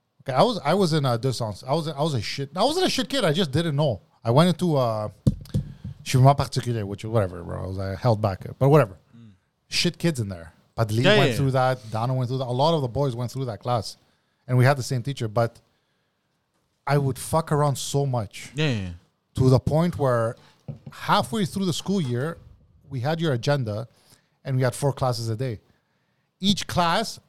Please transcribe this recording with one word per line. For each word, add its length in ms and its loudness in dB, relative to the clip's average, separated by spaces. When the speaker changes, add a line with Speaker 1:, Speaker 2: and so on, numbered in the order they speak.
Speaker 1:
Okay, 160 -8
I 60 8
was, 200 0
I 100 2
was 200 2
in, 120 2
uh, 120 2
Deux 160 -2
Sens. 340 -8
I 60 -2
was, 160 -2
I 120 -8
was 120 -2
a 80 -2
shit. 340 -8
I 80 0
wasn't 220 2
a 40 2
shit 200 -2
kid. 160 0
I 80 4
just 180 0
didn't 240 0
know. 240 0
I 80 0
went 160 6
into, 300 0
uh, 320 -2
Chemin 320 6
Particulier, 480 -4
which 180 -8
is 60 -8
whatever, 340 0
bro. 200 -8
I 40 -6
was, 120 -8
I 160 -6
held 260 2
back, 240 -2
but 120 4
whatever. 280 4
Speaker 2:
Mm. 140 -20
Speaker 1:
Shit 300 -2
kids 240 0
in 80 -4
there. 240 -12
Padli 260 0
Speaker 2:
Yeah, 140 8
Speaker 1:
went 140 6
Speaker 2:
yeah, 60 -2
Speaker 1:
through 100 2
Speaker 2:
yeah. 40 0
Speaker 1:
that. 160 -14
Dano 220 -2
went 160 -2
through 100 -4
that. 80 -4
A 40 -4
lot 240 2
of 60 0
the 60 0
boys 260 -2
went 180 -6
through 140 -6
that 140 -8
class, 380 -2
and 100 2
we 60 6
had 140 6
the 60 -6
same 200 -4
teacher. 240 -6
But 320 -2
I 100 2
would 220 -2
fuck 320 -2
around 260 2
so 280 -2
much 500 -6
Speaker 2:
Yeah, 140 0
yeah, 120 0
yeah. 80 -6
Speaker 1:
to 140 4
the 100 8
point 380 0
where 400 0
halfway 540 -2
through 200 -4
the 80 0
school 280 -2
year, 360 -4
we 60 -6
had 140 -2
your 100 0
agenda, 540 -2
and 120 -6
we 100 2
had 80 -2
four 180 0
classes 360 -2
a 60 -4
day. 80 -6
Each 180 0
class, 600 0